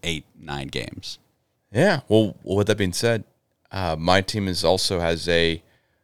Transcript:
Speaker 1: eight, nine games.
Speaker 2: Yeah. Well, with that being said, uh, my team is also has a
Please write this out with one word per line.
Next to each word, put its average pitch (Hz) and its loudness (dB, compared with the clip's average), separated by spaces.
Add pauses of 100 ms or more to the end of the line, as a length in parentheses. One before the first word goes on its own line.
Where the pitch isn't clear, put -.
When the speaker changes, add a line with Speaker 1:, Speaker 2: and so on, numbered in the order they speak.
Speaker 1:
eight, 80 -6 (120)
nine 71 -10
games. - -12 (540)
Speaker 2:
Yeah. 160 2
Well, 107 4
with 98 0
that 107 2
being 95 0
said, 117 -2 (460)
uh, 90 -4
my 90 4
team 98 -4
is 87 -4
also 90 2
has 85 -2
a 85 2 (420)